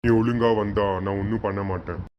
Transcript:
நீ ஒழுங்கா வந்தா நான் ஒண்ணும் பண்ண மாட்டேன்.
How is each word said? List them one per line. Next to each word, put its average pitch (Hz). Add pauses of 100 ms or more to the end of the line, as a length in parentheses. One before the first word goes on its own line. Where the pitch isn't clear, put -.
நீ 120
ஒழுங்கா 117
வந்தா 104 (180)
நான் 98
ஒண்ணும் 107
பண்ண 98
மாட்டேன். 90 (180)